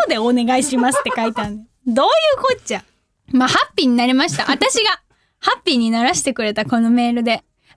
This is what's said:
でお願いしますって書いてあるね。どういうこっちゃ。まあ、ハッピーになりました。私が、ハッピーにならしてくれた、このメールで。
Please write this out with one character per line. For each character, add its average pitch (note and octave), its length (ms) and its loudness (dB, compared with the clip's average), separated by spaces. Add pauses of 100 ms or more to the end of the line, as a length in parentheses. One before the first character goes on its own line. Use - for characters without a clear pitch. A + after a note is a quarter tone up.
で B3+ 100 0
お A#3+ 160 0
願 B3 240 2
い C4 60 0
し C4+ 140 -4
ま B3 140 2
す C5+ 80 -2
っ C#5+ 40 -2
て C#5 120 -6
書 A3+ 120 -2
い A3+ 40 -2
て A3+ 100 -6
あ - 40 -4
る G#3 120 -10
ね。 G#3+ 100 -20 (180)
ど B3 160 0
う D#4 60 4
い - 20 4
う D#5 320 2
こ B4+ 180 0
っ - 40 -20
ち - 120 -6
ゃ。 F#3 80 -10 (480)
ま B3+ 140 4
あ、 - 20 2
ハ B4+ 240 0
ッ - 40 -20
ピ F4+ 80 0
ー C4+ 40 2
に B3 80 2
な A#3+ 120 2
り B3+ 80 2
ま C#4 120 2
し - 80 -6
た。 - 160 -2
私 A4 320 0
が、 G4 160 -2 (400)
ハ - 180 0
ッ - 40 -20
ピ F4 120 0
ー B3+ 40 2
に A3+ 140 0
な A3+ 100 0
ら C4+ 140 0
し - 80 -4
て C4 100 -2
く - 80 -8
れ G#3+ 140 -4
た、 G#3+ 100 -4
こ A#3 140 0
の A3+ 100 2
メ A#3+ 220 2
ー - 20 -2
ル A#3+ 100 -2
で。 A3+ 200 -2 (340)